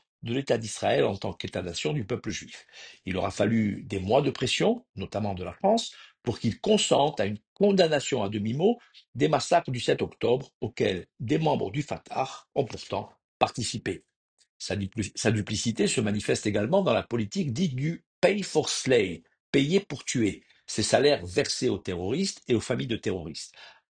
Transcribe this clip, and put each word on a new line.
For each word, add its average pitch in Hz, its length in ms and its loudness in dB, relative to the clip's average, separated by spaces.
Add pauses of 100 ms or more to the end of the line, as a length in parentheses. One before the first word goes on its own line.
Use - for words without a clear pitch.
(240)
de 113 100 -4
l'État 131 240 0
d'Israël 113 480 0
en 104 100 0
tant 98 160 -6
qu'État-nation 92 600 -6
du 135 100 -2
peuple 110 280 -6
juif. - 340 -12 (400)
Il 90 120 -4
aura 98 120 0
fallu 107 540 0
des 98 160 -6
mois 113 240 2
de 139 80 0
pression, 196 520 0 (120)
notamment 101 400 -4
de 90 80 -8
la 87 100 -10
France, 220 400 0 (300)
pour - 160 -2
qu'il 107 200 -2
consente 151 600 2
à 101 80 0
une 104 100 -4 (160)
condamnation 160 680 2
à 98 60 -2
demi-mot 127 500 0 (340)
des 123 140 2
massacres 156 440 2
du 120 80 -4
sept 117 220 0
octobre 117 580 0
auxquels 98 460 -2 (140)
des 131 180 0
membres 131 340 0
du 143 120 -2
Fatah - 720 -6
ont 135 100 2
pourtant 104 440 -8 (280)
participé. - 680 -2 (540)
Sa - 180 -4
dupli-, 98 400 -4
sa 107 160 2
duplicité 110 560 0
se 135 140 0
manifeste 107 460 -2
également 107 340 2
dans 156 120 2
la 98 100 0
politique 123 500 -2
dite 147 220 -2
du 156 280 -4 (160)
pay 196 220 4
for 156 280 0
slay, 104 520 2 (300)
payer 143 280 4
pour - 240 -6
tuer, 110 400 0 (220)
ces - 160 -2
salaires 117 460 4
versés 127 420 0
aux 101 80 0
terroristes 98 720 -4
et 123 80 4
aux 107 40 2
familles 127 280 -4
de 113 100 -2
terroristes. 87 560 -6 (360)